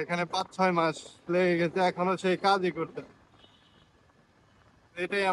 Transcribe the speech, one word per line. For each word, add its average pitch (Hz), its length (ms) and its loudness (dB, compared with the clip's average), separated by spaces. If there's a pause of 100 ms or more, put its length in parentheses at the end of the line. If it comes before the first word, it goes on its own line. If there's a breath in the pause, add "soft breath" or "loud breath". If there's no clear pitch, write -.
এখানে 175 200 -2 (100)
পাঁচ 185 220 -4
ছয় 185 240 2
মাস 160 160 2 (380)
লেগে 180 280 4
গেছে 175 180 0 (100)
এখনো 180 220 -2 (120)
সেই 185 220 2
কাজই 190 340 2
করতে। 151 220 -8 (2000)
এটাই 196 300 -2